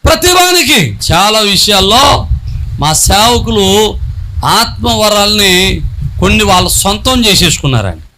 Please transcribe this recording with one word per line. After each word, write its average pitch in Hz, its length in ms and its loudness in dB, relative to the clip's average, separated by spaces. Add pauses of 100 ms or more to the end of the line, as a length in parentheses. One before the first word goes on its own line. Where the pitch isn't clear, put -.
ప్రతివానికి. 320 920 2 (140)
చాలా 208 260 2
విషయాల్లో 208 880 2 (540)
మా 151 120 0
సేవకులు 208 1000 0 (520)
ఆత్మవరాల్ని 208 1300 0 (400)
కొన్ని 208 240 2
వాళ్ళ 185 240 2
సొంతం 220 580 -2
చేసేసుకున్నారండి. 127 760 -2 (160)